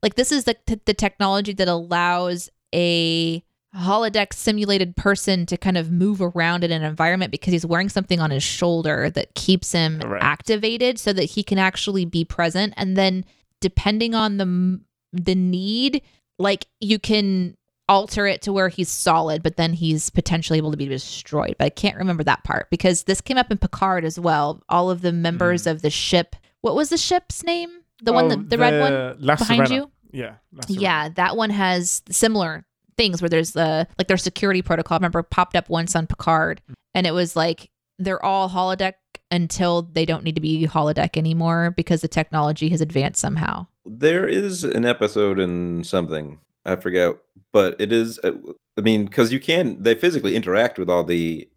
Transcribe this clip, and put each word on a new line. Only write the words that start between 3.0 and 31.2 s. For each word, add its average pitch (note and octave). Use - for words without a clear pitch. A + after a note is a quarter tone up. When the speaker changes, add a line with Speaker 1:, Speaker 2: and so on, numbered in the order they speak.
Speaker 1:
holodeck G3+
simulated G3
person F#3+
to F3
kind F#3
of E3
move F#3
around F3
in E3+
an D#3+
environment E3
because -
he's E3+
wearing E3+
something F#3
on D#3+
his C#3+
shoulder E3
that -
keeps -
him D#3+
Speaker 2:
Correct. G2+
Speaker 1:
activated A3+
so G#3
that F#3
he F#3+
can G3
actually F#3+
be E3+
present. F3+
And F#3+
then F#3+
depending G#3+
on G#3+
the G3
m-, F3+
the F3+
need, G3+
like, G3
you G#3+
can G3
alter G3+
it G3
to G3
where F#3+
he's F3
solid, D#3+
but D#3
then E3
he's D#3+
potentially E3
able D#3
to D3+
be C#3
destroyed. -
But C#3+
I C#3+
can't -
remember F3
that C#3+
part -
because F3
this F#3+
came C4
up B3
in G#3
Picard F#3
as D#3+
well. D#3
All F3+
of F3+
the F3+
members F3
Speaker 2:
Mm. E3
Speaker 1:
of D#3+
the D3+
ship. -
What G#3
was C#4+
the E4+
ship's -
name? E4+
The A#3
one B3
Speaker 2:
Oh, E4
Speaker 1:
that, G#3
the A#3+
red D3+
one C#3+
Speaker 2:
the C3
La C#3+
Speaker 1:
behind A#3
Speaker 2:
Sirena. -
Speaker 1:
you? C#4
Speaker 2:
Yeah, A2+
La C3+
Sirena. F#3+
Speaker 1:
Yeah, D#3+
that F3+